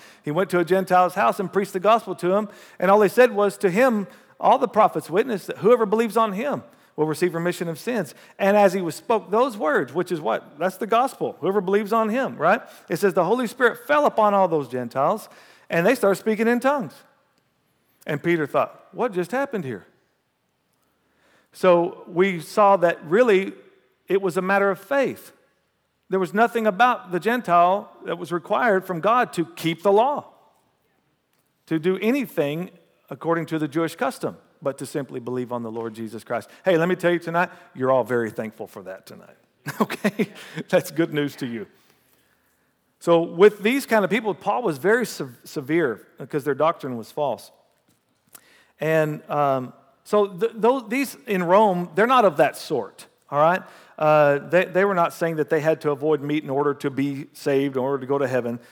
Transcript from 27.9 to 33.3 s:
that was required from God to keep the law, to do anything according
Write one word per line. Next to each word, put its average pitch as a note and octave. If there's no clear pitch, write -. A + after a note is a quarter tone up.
that E3+
was E3+
required F#3+
from F3
God A3
to E3
keep -
the G3+
law, A#3
to D#3+
do F3+
anything F#3
according E3